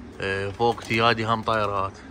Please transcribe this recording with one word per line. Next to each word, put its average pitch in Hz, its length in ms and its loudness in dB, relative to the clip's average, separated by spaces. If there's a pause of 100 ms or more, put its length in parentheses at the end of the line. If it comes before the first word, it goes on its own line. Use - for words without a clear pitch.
(220)
آه، 98 280 -2
فوق 117 300 0
تيادي 113 460 2
هم 110 180 0
طايرات. 101 500 0 (180)